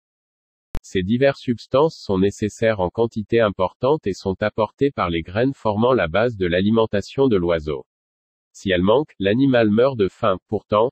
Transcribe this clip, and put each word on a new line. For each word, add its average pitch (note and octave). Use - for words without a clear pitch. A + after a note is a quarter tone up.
Ces -
diverses B2
substances C3
sont F#2+
nécessaires G#2
en F2+
quantité A2+
importante A2+
et F#2
sont F#2+
apportées A2+
par F#2+
les E2
graines A2
formant A2+
la F#2
base G#2+
de F#2
l'alimentation G#2+
de G#2+
l'oiseau. D#2+
Si -
elles F2+
manquent, A#2
l'animal A#2
meurt A#2+
de G2
faim. G2
Pourtant, G#2+